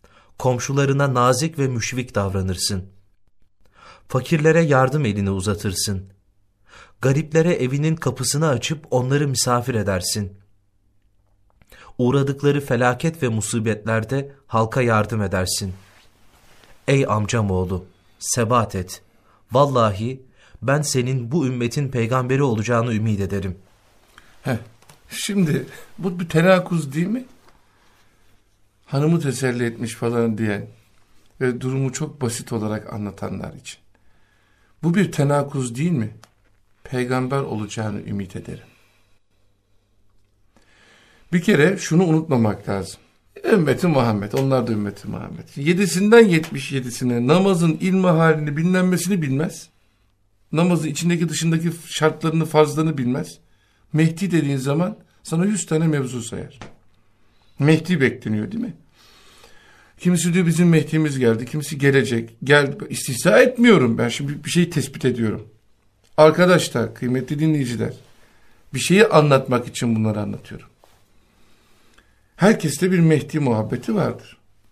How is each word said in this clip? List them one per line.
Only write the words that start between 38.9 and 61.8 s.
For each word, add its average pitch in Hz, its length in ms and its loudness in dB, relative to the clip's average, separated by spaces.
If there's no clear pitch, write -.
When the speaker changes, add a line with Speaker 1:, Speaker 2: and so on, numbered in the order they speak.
Speaker 2:
Bir 175 80 2
kere 147 360 4
şunu 165 260 2
unutmamak 151 640 0
lazım. 98 300 -6
Ümmeti 160 340 2
Muhammed, 117 460 0
onlar 135 340 0
da 120 40 -2
ümmeti 104 360 -6
Muhammed. 107 480 -12
Yedisinden 190 720 4
yetmiş 156 440 0
yedisine 123 560 -2
namazın 170 440 4
ilmi 185 260 2
halini, 156 500 2
bilinmesini 180 640 0
bilmez. 143 480 -4
Namazın 165 360 2
içindeki 165 420 -2
dışındaki 165 420 -2
şartlarını, 156 600 0
farzlarını 151 520 2
bilmez. 131 420 -4
Mehdi 165 380 2
dediğin 143 260 0
zaman 143 400 -2
sana 165 220 -2
yüz 208 200 -2
tane 160 220 0
mevzu 131 340 -2
sayar. - 380 -12
Mehdi 160 420 2
bekleniyor 110 500 -2
değil - 120 -6
mi? - 100 -10
Kimisi 175 340 2
diyor 180 120 4
"Bizim 170 240 4
Mehdi'miz 156 500 2
geldi", 117 260 2
kimisi 147 320 -8
"Gelecek". 123 680 2